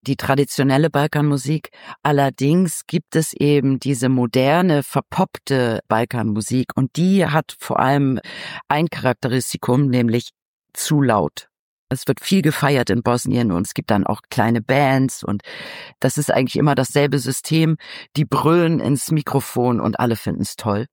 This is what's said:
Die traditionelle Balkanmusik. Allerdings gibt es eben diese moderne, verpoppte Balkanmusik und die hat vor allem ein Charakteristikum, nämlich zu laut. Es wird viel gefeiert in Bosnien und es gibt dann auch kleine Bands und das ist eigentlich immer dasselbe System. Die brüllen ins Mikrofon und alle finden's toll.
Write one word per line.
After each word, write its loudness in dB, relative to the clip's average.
Die -2
traditionelle 0
Balkanmusik. -2
Allerdings 0
gibt -6
es -2
eben 2
diese -2
moderne, 2
verpoppte -2
Balkanmusik -2
und -2
die 2
hat -2
vor -4
allem 2
ein 0
Charakteristikum, -2
nämlich 0
zu 0
laut. 0
Es -4
wird -2
viel 2
gefeiert 2
in 2
Bosnien 0
und -2
es -14
gibt -4
dann 2
auch -4
kleine 2
Bands 0
und -4
das 0
ist -2
eigentlich 0
immer 2
dasselbe 0
System. 0
Die 2
brüllen 2
ins -2
Mikrofon 0
und -2
alle 0
finden's -6
toll. -2